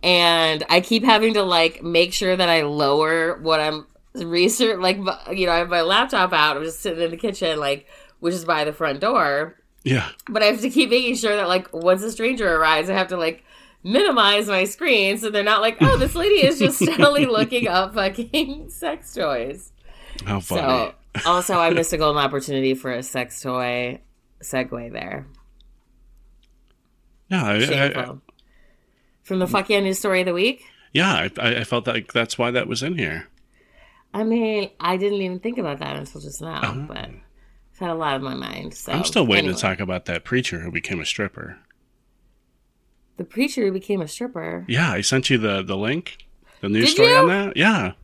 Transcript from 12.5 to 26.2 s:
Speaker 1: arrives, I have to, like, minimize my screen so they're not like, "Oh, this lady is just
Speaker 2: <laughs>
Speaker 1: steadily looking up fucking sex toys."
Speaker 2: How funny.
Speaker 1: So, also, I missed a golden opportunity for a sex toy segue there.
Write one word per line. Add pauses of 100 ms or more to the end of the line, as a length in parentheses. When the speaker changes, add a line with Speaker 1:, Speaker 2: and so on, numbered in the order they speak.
Speaker 1:
arrives,
I
have
to,
like, (400)
minimize
my
screen
so
they're
not
like,
"Oh,
this
lady
is
just
Speaker 2:
<laughs>
Speaker 1:
steadily
looking
up
fucking
sex
toys." (540)
Speaker 2:
How
funny. (300)
Speaker 1:
So,
also,
I
missed
a
golden
opportunity
for
a
sex
toy (420)
segue
there. (2000)